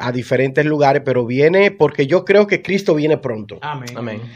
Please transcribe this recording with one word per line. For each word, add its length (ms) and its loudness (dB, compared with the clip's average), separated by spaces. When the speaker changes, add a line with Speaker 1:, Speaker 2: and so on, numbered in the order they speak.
Speaker 1:
a 100 -6
diferentes 540 -2
lugares, 400 2
pero 200 0
viene 460 4
porque 360 0
yo 180 0
creo 200 4
que 160 -2
Cristo 320 -2
viene 240 0
pronto. 440 -10
Speaker 2:
Amén. 340 -10
Speaker 3:
Amén. 260 -10